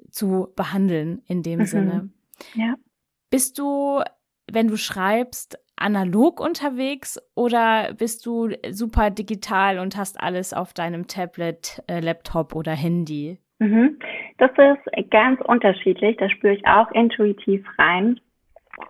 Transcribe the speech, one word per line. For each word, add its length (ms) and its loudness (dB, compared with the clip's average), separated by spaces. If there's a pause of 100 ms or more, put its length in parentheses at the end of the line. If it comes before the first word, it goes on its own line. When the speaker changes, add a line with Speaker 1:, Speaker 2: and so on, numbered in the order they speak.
(100)
Speaker 1:
zu 440 -2
behandeln 720 -2
in 160 -4
dem 180 -4
Speaker 2:
Mhm. 40 4
Speaker 1:
Sinne. 460 -2 (440)
Speaker 2:
Ja. 200 -2 (560)
Speaker 1:
Bist 280 -2
du, 440 -2 (440)
wenn 220 0
du 80 -2
schreibst, 840 -4 (200)
analog 600 2
unterwegs 800 -6 (140)
oder 580 2
bist 320 -6
du 240 -2 (220)
super 400 0
digital 680 -2
und 200 -6
hast 200 -8
alles 360 -6
auf 180 -6
deinem 340 -6
Tablet, 800 -8
äh, 140 -4
Laptop 540 -4
oder 180 -4
Handy? 680 -4 (200)
Speaker 2:
Mhm. 400 4 (400)
Das 140 6
ist 580 4
ganz 320 4
unterschiedlich. 720 2
Da 140 0
spüre 240 2
ich 120 -4
auch 260 6
intuitiv 680 2 (160)
rein. 400 2 (720)